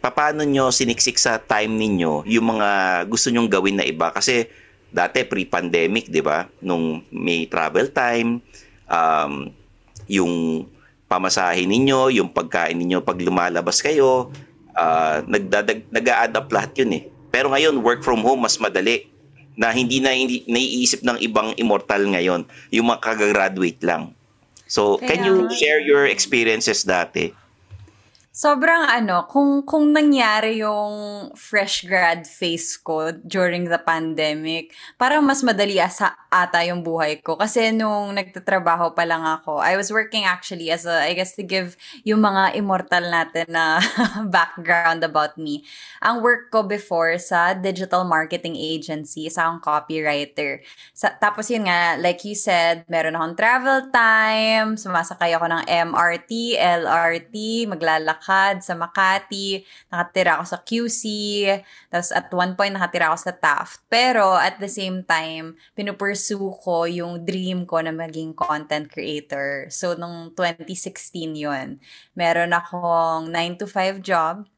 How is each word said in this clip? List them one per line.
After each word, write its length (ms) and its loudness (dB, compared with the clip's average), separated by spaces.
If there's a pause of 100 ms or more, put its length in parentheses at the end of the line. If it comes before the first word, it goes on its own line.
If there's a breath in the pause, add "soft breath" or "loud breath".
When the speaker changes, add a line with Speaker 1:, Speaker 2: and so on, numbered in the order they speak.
Speaker 1:
papaano 420 0
nyo 300 2
siniksik 420 0
sa 240 2
time 320 0
ninyo 560 0
yung 300 2
mga 120 2 (380)
gusto 240 0
nyong 160 2
gawin 320 2
na 80 0
iba? 240 0
Kasi 380 0 (420 loud breath)
dati 320 0
pre-pandemic, 880 0
di 80 2
ba? 300 0 (100)
Nung 540 -2
may 340 -2
travel 480 0
time, 460 0 (480 loud breath)
um, 640 0 (580)
yung 540 0 (420 soft breath)
pamasahe 560 0
ninyo, 540 4
yung 160 0
pagkain 420 -2
ninyo 300 -2
pag 180 -2
lumalabas 560 0
kayo, 560 2 (400 loud breath)
ah, 480 2
nagdadag-, 720 0
nag-a-add 400 2
up 160 -2
lahat 240 -2
yun 240 2
eh. 40 -12 (280)
Pero 240 2
ngayon, 240 4
work 240 2
from 160 2
home, 240 2
mas 160 0
madali. 480 0 (480)
Na 160 0
hindi 320 0
na, 80 4
hindi, 400 -2
naiisip 480 0
ng 240 0
ibang 320 0
immortal 560 0
ngayon, 320 0 (320 loud breath)
yung 160 2
mga 80 0
kagagraduate 880 2
lang. 240 -2 (560)
So, 320 2
can 240 -2
Speaker 2:
Kaya 80 2
Speaker 1:
you 40 6 (120)
Speaker 2:
nga. 80 -4
Speaker 1:
share 240 2
your 320 4
experiences 720 2
dati? 480 0 (1040 soft breath)
Speaker 2:
Sobrang 560 2
ano, 400 0
kung, 320 2
kung 320 4
nangyari 640 4
yung 800 -6
fresh 480 -2
grad 400 2
phase 480 -4
ko 480 -4
during 480 0
the 80 2
pandemic, 960 -2 (240 loud breath)
parang 240 4
mas 160 2
madali 400 2
asa-, 480 0
ata 400 2
yung 160 -4
buhay 400 -2
ko. 160 -4
Kasi 320 2
nung 400 -2
nagtatrabaho 800 0
pa 160 0
lang 160 0
ako, 400 -2
I 160 2
was 80 -2
working 400 -2
actually 400 -4
as 160 -2
a, 240 0
I 80 -2
guess 240 -4
to 80 -8
give 320 -4 (240 loud breath)
yung 160 2
mga 400 2
immortal 480 0
natin 480 -2
na 240 2 (200)
<laughs> 360 -2
background 720 0
about 320 -2
me. 240 -6 (400 loud breath)
Ang 160 0
work 320 0
ko 160 2
before 480 0
sa 400 2
digital 480 -2
marketing 560 -2
agency, 720 -8
isa 160 0
akong 160 -6
copywriter. 960 -4 (320 loud breath)
Sa, 240 -2
tapos 320 -2
yun 240 0
nga, 240 2
like 320 0
you 80 -8
said, 560 2
meron 240 0
akong 240 -4
travel 560 2
time, 800 4
sumasakay 640 -2
ako 160 0
ng 160 -2
M 240 2
R 240 2
T, 400 -4
L 240 2
R 320 2 (160)
T, 400 -4
maglalakad 560 -2 (320)
sa 140 -8
Makati, 880 -2 (320 loud breath)
nakatira 480 0
ako 80 -6
sa 160 -8
Q 240 -2
C, 140 -2 (920 loud breath)
tapos 160 -2
at 240 -2
one 240 -2
point 160 0
nakatira 400 0
ako 80 -4
sa 160 -6
Taft. 480 -2
Pero 480 4
at 240 2
the 80 -10
same 400 -6
time, 480 -4 (240 soft breath)
pinupursue 640 -4 (240)
ko 240 0
yung 320 -8
dream 480 -6
ko 160 -2
na 80 -4
maging 400 -10
content 560 -4
creator. 800 -8
So, 240 -6
nung 400 -12
twenty 400 -4
sixteen 640 -8
yun, 400 -8 (400 loud breath)
meron 320 0
akong 800 0
nine-to-five 720 -4
job. 560 -2